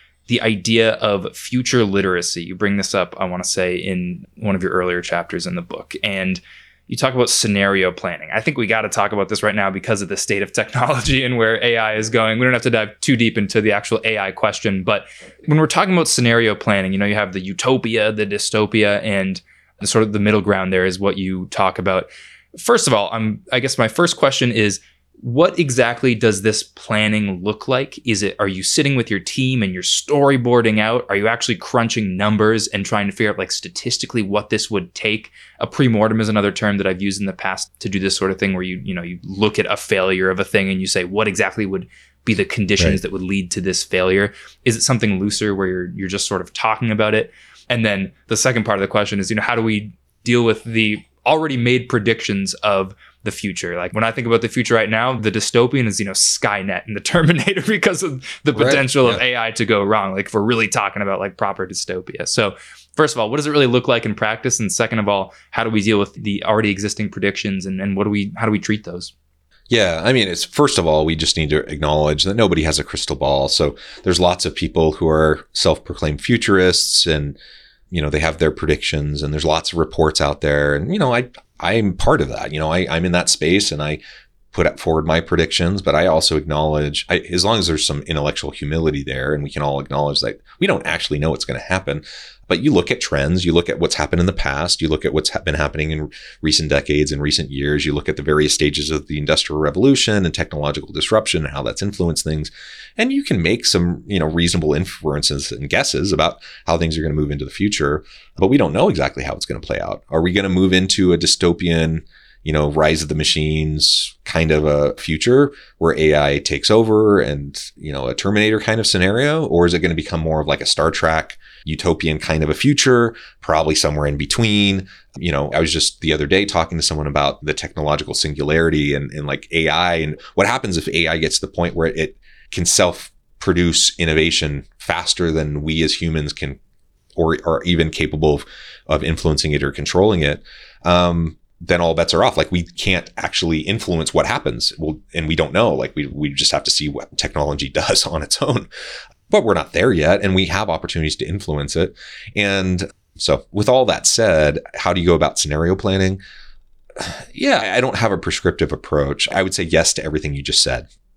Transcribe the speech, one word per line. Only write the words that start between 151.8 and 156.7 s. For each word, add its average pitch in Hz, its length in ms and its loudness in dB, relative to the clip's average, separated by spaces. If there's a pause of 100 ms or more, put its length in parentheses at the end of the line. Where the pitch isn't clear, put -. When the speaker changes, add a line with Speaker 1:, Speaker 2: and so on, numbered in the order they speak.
Speaker 2:
And 95 560 0 (240)
so - 360 0
with 104 180 0
all 127 160 4
that - 200 0
said, 78 540 4 (160)
how - 160 -2
do 92 80 -2
you 85 80 0
go 85 80 8
about 78 240 0
scenario 80 360 0
planning? 95 440 0 (800)